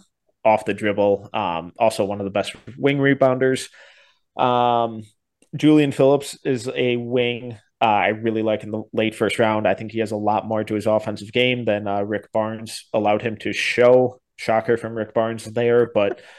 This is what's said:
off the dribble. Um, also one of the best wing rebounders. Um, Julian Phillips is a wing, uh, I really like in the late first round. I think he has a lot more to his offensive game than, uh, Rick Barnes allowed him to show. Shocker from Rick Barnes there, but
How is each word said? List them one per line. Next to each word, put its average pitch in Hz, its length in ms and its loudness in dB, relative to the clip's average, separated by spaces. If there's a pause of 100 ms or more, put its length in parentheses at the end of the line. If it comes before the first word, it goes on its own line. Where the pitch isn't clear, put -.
(460)
off 107 200 4
the 104 80 -2
dribble. 101 600 0
Um, 87 460 -4
also 110 240 2
one 101 160 -4
of 101 60 -6
the 98 60 -6
best 101 220 -4 (240)
wing 139 200 0
rebounders. 131 720 2 (640)
Um, 120 680 0 (520)
Julian 147 380 4
Phillips 139 500 2
is 127 240 -2
a 123 300 -2
wing, 120 560 -4 (260)
uh, 117 60 2
I 104 220 2
really 110 340 -2
like 107 220 -2
in 107 80 -10
the 110 200 -6
late 110 240 -2
first - 240 -2
round. 107 280 2
I 98 60 2
think 107 200 -8
he 113 60 -6
has 107 120 -4
a 107 60 -4
lot 104 280 -2
more 107 180 -4
to 107 100 -6
his 104 120 -2
offensive 107 460 -2
game 123 320 2
than, 104 240 -2
uh, 101 140 -2
Rick 104 320 -6
Barnes 110 580 -6
allowed 104 300 0
him 113 160 -6
to 107 160 -6
show. 123 640 4 (160)
Shocker 113 420 0
from 113 180 -8
Rick 107 180 -6
Barnes 113 320 -2
there, 120 480 2
but 101 260 0 (200)